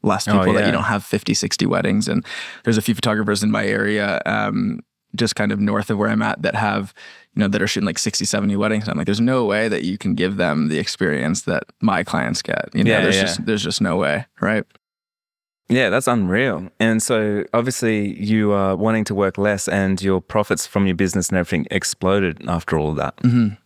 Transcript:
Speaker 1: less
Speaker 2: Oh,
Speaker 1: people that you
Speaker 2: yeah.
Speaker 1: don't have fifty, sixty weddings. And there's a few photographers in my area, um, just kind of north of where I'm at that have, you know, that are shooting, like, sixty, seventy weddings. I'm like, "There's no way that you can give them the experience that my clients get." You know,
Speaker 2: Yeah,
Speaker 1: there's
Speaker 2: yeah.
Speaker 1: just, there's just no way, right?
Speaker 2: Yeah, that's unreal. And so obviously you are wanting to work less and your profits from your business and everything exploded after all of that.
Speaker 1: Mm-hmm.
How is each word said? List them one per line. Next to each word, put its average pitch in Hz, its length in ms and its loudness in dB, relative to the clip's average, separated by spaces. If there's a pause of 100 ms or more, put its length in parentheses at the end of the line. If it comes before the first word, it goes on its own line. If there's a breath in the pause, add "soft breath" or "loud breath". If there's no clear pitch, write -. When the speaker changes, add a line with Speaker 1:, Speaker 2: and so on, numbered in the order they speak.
Speaker 1:
less 104 220 2
Speaker 2:
Oh, 104 60 2
Speaker 1:
people 92 220 4
that 113 40 4
you 104 60 2
Speaker 2:
yeah. 87 80 2
Speaker 1:
don't - 100 0
have 101 220 -2
fifty, - 280 -2
sixty - 320 -2
weddings. 98 440 0
And - 160 -2 (400 loud breath)
there's 117 120 2
a 110 40 2
few 113 120 0
photographers 104 480 0
in 107 100 2
my 107 140 0
area, 104 600 0
um, 104 560 -2 (340)
just 110 220 -2
kind 104 120 0
of 104 120 -2
north 104 280 0
of 107 80 0
where 107 120 0
I'm 107 120 0
at 107 200 -2
that - 140 -2
have, 101 380 -2 (400 loud breath)
you - 60 -4
know, 101 80 2
that 101 140 0
are 98 60 0
shooting, 101 200 -2
like, 82 100 -4
sixty, - 280 -4
seventy 101 320 0
weddings. 107 320 -2
I'm - 80 -2
like, 82 80 -2
"There's 104 160 0
no 131 240 2
way 107 240 0
that 80 160 -2
you 92 120 -4
can 92 160 -2
give 92 220 -2
them 78 320 0
the 76 100 0
experience 76 680 -2
that 85 200 -2 (160)
my 95 240 0
clients 64 380 -2
get." - 320 -4
You - 100 2
know, 113 80 4
Speaker 2:
Yeah, 104 100 4
Speaker 1:
there's 95 140 2
Speaker 2:
yeah. 95 60 4
Speaker 1:
just, 92 240 -2
there's 104 180 0
just 87 160 -4
no 87 160 0
way, 87 300 0 (160)
right? 104 240 0 (1040)
Speaker 2:
Yeah, 120 200 4
that's 117 180 2
unreal. 101 640 0 (100)
And 113 220 2
so 107 520 0
obviously 113 680 0
you 107 300 2
are 95 240 2
wanting 110 300 2
to 104 100 -4
work 98 220 2
less 101 300 0
and 95 340 2
your 95 200 2
profits - 460 -2
from 98 180 2
your 92 100 2
business 90 340 0
and 95 80 0
everything 87 340 0
exploded 92 760 0
after 85 300 -2
all 76 120 0
of 78 80 -2
that. 71 200 -4
Speaker 1:
Mm-hmm. 120 380 2 (100)